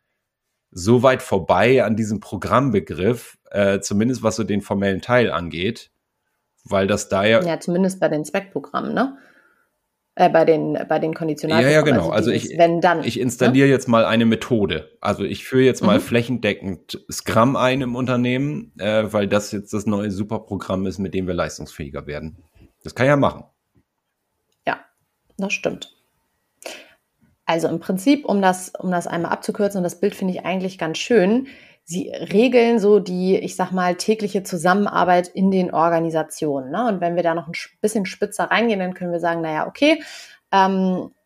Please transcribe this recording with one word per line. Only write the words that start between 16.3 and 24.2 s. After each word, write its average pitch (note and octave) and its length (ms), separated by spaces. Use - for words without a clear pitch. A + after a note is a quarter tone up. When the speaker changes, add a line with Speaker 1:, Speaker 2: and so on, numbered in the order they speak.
Speaker 1:
Scrum A2+ 460
ein B2+ 260
im B2 140
Unternehmen, B2+ 840
äh, G#2+ 340
weil G#2 140
das G2+ 260
jetzt G2+ 220
das G#2 120
neue G#2 240
Superprogramm G2 760
ist, F2 120
mit F#2 160
dem F#2 120
wir F2 80
leistungsfähiger D2+ 720
werden. D2 300
Das - 100
kann B2 120
ich C#3 40
ja D3 60
machen. B2+ 280